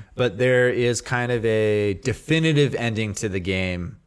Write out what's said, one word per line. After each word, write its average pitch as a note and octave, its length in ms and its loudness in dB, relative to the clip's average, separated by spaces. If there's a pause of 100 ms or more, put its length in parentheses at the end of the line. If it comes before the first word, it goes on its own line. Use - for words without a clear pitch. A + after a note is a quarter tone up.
(160)
but A#2 240 -2
there B2 320 4
is A#2+ 300 0
kind A#2+ 300 -2
of A2+ 140 0
a G#2+ 480 2 (100)
definitive D3 720 0
ending A2 420 -2
to A2 140 -4
the F#2+ 100 -4
game F#2 680 -4